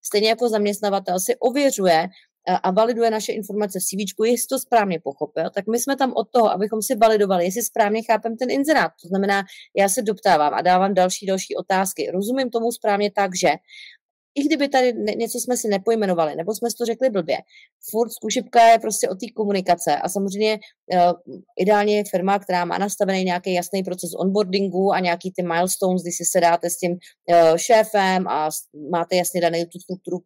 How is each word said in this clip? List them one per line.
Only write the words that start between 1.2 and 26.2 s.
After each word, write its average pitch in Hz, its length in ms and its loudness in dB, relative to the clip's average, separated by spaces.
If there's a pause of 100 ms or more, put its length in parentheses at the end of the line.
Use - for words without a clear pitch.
si - 160 -2
ověřuje, 208 720 2 (400)
eh, 180 140 0
a 180 80 0
validuje 226 400 2
naše 214 220 -4
informace 202 460 -6
v 185 40 -6
C - 140 -6
Včku, 214 280 -4
jestli 233 220 0
to 269 120 -4
správně 202 460 0
pochopil, 151 500 -6
tak 196 120 -6
my 226 120 -2
jsme 269 180 -2
tam 262 200 -2
od 220 140 -4
toho, 233 200 4
abychom 214 320 -4
si 254 140 -2
validovali, 208 480 2
jestli 190 180 -4
správně 220 400 0
chápem 226 340 -2
ten 254 140 -4
inzerát. 277 420 2 (100)
To 170 60 -20
znamená, 196 340 0 (340)
já 196 120 4
se 226 140 -2
doptávám 180 520 2
a 117 80 -2
dávám 185 320 2
další, 185 320 0
další 190 300 -4
otázky. 190 540 -2
Rozumím 226 400 -2
tomu 233 220 -2
správně 208 380 0
tak, 196 260 -2
že 180 120 0 (880)
i 277 100 -2
kdyby 285 240 0
tady 254 240 2
ne-, 214 240 -4
něco 226 220 -6
jsme 247 180 -4
si 233 120 -4
nepojmenovali, 190 680 0
nebo 175 180 -4
jsme 233 160 -4
si - 60 -8
to 240 80 -6
řekli 240 260 -2
blbě, 180 260 -2 (540)
furt 226 200 -2
zkušebka 226 560 2
je 226 120 8
prostě 220 300 -2
o 220 60 -4
té 196 120 -10 (100)
komunikace 190 600 0
a - 120 -4
samozřejmě, 202 500 -2 (340)
eh, 175 200 4 (460)
ideálně 208 380 2
je 208 140 0
firma, 196 280 0
která 180 260 -2
má 175 140 -4
nastavený 190 460 -2
nějaký 180 300 -2
jasný 185 280 -4
proces 180 320 -8
onboardingu 190 800 0
a 175 80 0
nějaký 180 360 -2
ty 180 60 -4
milestones, 180 600 0
kdy 170 100 -8
si 170 120 -8